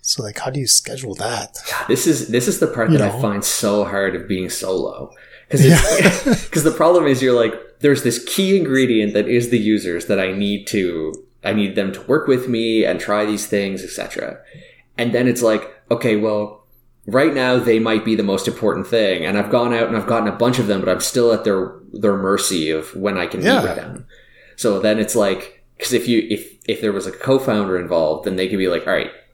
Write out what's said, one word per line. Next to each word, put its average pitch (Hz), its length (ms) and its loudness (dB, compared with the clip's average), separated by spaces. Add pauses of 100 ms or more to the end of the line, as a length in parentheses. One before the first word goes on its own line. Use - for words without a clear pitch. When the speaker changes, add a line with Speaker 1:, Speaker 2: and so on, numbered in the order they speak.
Speaker 1:
So, - 220 -4
like, 104 160 -8
how - 120 -6
do 135 80 -6
you 131 80 -4
schedule 131 500 -2
that? 110 400 -6 (140)
Speaker 2:
God, - 180 -8
this 131 200 2
is, 139 200 0
this 120 200 0
is - 100 -2
the - 80 2
part - 240 0
Speaker 1:
You 151 80 6
Speaker 2:
that 104 120 2
I 101 40 -6
Speaker 1:
know? 120 80 -6
Speaker 2:
find 104 220 -2
so 104 400 0
hard 98 320 -2
of 87 100 -8
being 92 240 -4
solo. 92 600 -4 (400)
'Cause 139 140 4
it's, 170 360 6
Speaker 1:
Yeah. 190 340 4
Speaker 2:
<laughs> - 160 -6
'cause 156 140 0
the 156 80 4
problem 165 340 4
is 131 160 2
you're 127 180 4
like, 113 140 2 (260)
"There's 143 220 4
this 120 220 -2
key 196 320 2
ingredient 127 580 2
that 104 140 2
is 120 220 2
the 120 80 4
users 95 480 0
that 101 120 0
I 95 140 -2
need 101 360 -4
to, 85 440 -2 (320)
I 98 80 -2
need 101 240 0
them 95 160 -2
to - 100 -12
work - 240 0
with 127 220 0
me 113 360 0
and 90 140 0
try 104 280 -2
these 107 200 -4
things, 98 380 -2
et 92 60 -12
cetera." - 480 -10 (600)
And 120 140 -2
then 123 160 2
it's 120 140 0
like, 110 280 2 (200)
"Okay, 117 260 2
well, 107 500 -2 (400)
right 139 280 2
now 127 240 2
they 113 200 4
might 110 260 0
be 110 120 2
the 104 60 0
most 98 260 0
important 98 380 -2
thing. 95 400 0
And 98 100 -2
I've 104 140 -2
gone 120 240 2
out 117 140 0
and 113 80 -2
I've 101 100 -4
gotten 113 220 0
a 98 80 -4
bunch 123 220 2
of 107 100 0
them, 98 120 0
but 92 80 -2
I'm 90 120 0
still 117 320 2
at 107 120 0
their, 95 300 0 (180)
their 104 240 0
mercy 95 540 0
of 78 260 -4
when 95 220 -2
I 87 80 -4
can 92 140 -8
meet 165 60 0
Speaker 1:
Yeah. 254 160 2
Speaker 2:
with 90 140 -4
them." - 300 -12 (500)
So 101 240 0
then 107 180 2
it's 104 160 -2
like, 98 480 -2 (160)
'cause - 140 -4
if 120 160 0
you, 117 220 2
if, - 180 -6 (180)
if 107 140 -4
there 107 120 -2
was 95 140 -4
a 95 60 -10
co-founder 107 680 0
involved, 80 480 0
then 95 100 -4
they 92 120 -2
could 98 100 -2
be 92 100 0
like, 85 180 -2
"All 92 80 0
right" 71 160 -2 (240)